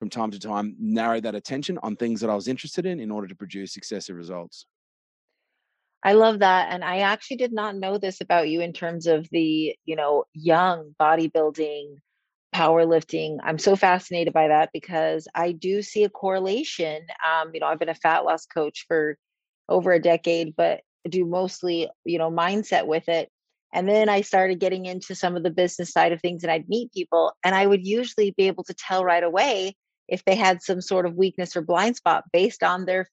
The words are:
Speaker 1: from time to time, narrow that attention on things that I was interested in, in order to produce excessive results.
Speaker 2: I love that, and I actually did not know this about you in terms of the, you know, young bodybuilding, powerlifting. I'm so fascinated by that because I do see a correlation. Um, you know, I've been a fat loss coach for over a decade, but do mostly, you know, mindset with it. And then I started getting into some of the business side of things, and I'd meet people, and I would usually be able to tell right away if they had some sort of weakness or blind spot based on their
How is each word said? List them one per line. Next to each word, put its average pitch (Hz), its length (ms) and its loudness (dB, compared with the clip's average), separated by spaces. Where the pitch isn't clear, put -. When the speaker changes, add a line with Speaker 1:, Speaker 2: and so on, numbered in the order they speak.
Speaker 1:
from 107 100 -8
time 110 220 -6
to 101 80 -14
time, 104 400 -6
narrow 113 400 -2
that 107 160 -6
attention 143 480 -8
on 107 120 -6
things 117 260 -4
that 110 80 -2
I 104 60 0
was 101 120 -4
interested 156 380 -6
in, 175 140 -6
in 107 120 -8
order 104 160 -8
to 95 80 -18
produce 98 400 -12
excessive 98 400 -12
results. 85 500 -14
Speaker 2:
I 196 120 4
love 220 260 6
that, 185 320 4
and 180 120 -8
I 180 140 -4
actually 214 400 -2
did 240 140 -4
not 208 240 -6
know 196 220 -4
this 190 220 -6
about 175 300 2
you 165 100 -2
in 170 120 -6
terms 170 340 -6
of 160 240 2
the, 156 540 0
you 160 120 -6
know, 147 280 2
young 160 640 2
bodybuilding, 156 960 0
powerlifting. 160 880 2
I'm 160 160 -4
so 196 180 4
fascinated 180 580 0
by 156 140 6
that 151 240 4
because 160 600 -4
I 175 180 -2
do 185 300 -4
see 208 220 0
a 202 60 0
correlation. 190 960 -4
Um, 160 280 0
you 156 60 -6
know, 151 60 -2
I've 156 120 -2
been 165 100 -4
a 160 60 -4
fat 165 300 2
loss 160 220 -2
coach - 420 -4
for 151 280 0
over 180 240 2
a 170 80 6
decade, 165 560 2
but 165 260 0
do 180 180 0
mostly, 175 640 -4
you 170 140 -2
know, 165 120 0
mindset 180 560 0
with 160 220 -2
it. 165 220 0
And 180 160 -2
then 214 200 4
I 202 140 2
started 185 380 2
getting 185 260 -2
into 185 280 -10
some 180 220 -2
of 170 60 -4
the 170 80 0
business 175 420 -2
side 170 200 4
of 165 80 -4
things, 175 240 -4
and 165 80 0
I'd 160 160 -4
meet 226 240 -4
people, 165 400 0
and 185 100 2
I 196 120 4
would 196 200 4
usually 214 460 0
be 190 160 2
able 185 160 -4
to 180 100 -14
tell 185 300 -2
right 170 200 4
away 190 520 0
if 185 160 -6
they 190 120 4
had 190 260 2
some 185 200 -2
sort 185 240 0
of 170 100 -4
weakness 185 400 -2
or 170 60 -2
blind 180 340 0
spot - 360 0
based 185 300 2
on 180 240 0
their 185 260 -2